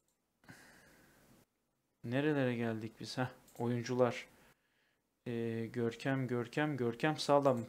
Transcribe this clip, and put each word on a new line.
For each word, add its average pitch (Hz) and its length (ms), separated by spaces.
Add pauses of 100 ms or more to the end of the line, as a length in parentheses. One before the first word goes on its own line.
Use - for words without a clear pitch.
(2000)
Nerelere 131 520
geldik 113 440
biz? - 180
Heh, 127 100 (320)
oyuncular. 120 680 (1000)
Ee, 117 460
Görkem, 123 540
Görkem, 127 500
Görkem 123 400
sağlam. 139 520